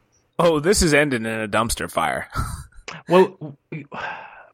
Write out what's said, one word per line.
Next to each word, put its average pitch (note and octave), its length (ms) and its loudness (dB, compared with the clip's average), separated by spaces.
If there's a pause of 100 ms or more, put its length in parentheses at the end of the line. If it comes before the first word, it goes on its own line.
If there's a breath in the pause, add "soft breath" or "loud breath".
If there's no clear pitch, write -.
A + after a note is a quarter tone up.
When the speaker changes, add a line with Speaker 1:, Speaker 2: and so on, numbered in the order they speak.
(380)
Speaker 1:
Oh, E3 220 4
this E3+ 200 2
is E3 140 4
ending C3+ 320 2
in A2 140 -4
a A2 80 -4
dumpster G#2 420 -2
fire. D2+ 440 -2
<laughs> - 40 -8 (680 loud breath)
Speaker 2:
Well, D#3+ 480 2 (960 loud breath)